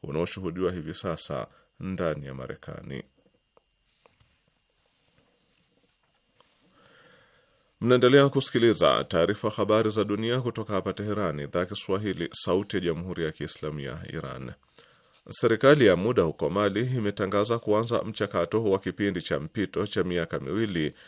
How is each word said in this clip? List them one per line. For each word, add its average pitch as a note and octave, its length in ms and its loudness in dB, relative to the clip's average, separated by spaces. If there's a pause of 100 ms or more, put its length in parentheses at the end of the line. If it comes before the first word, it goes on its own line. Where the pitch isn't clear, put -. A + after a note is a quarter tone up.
unaoshuhudiwa F2 680 -4
hivi E2 220 -8
sasa D#2+ 540 -6 (320)
ndani E2+ 460 -4
ya C2+ 80 -12
Marekani. - 680 -12 (4000)
Mnaendelea B2+ 480 8
kusikiliza G2+ 760 4
taarifa F#2 460 0
habari G#2+ 400 2
za G#2+ 140 0
dunia A2+ 380 -2
kutoka A2+ 320 -4
hapa F#2 200 -2
Teherani, G2 500 -4
Idhaa D2 160 -4
ya F2+ 60 0
Kiswahili, F#2+ 680 -4
Sauti G2 420 0
ya F#2 60 -2
Jamhuri E2+ 420 -4
ya D#2 80 -2
Kiislamu D2+ 480 -8
ya C#2 200 -10 (140)
Iran. C2 380 -10 (800)
Serikali C3 540 6
ya F#2 100 8
muda G#2+ 280 2
huko D#2 260 -2
Mali G2+ 320 0
imetangaza G#2+ 800 -2
kuanza A2 420 0
mchakato G#2 600 -2
wa G2 160 2
kipindi F#2+ 420 -2
cha D#2 180 -2
mpito F#2 480 -4
cha G2 160 0
miaka E2+ 360 -2
miwili E2 540 -2 (140)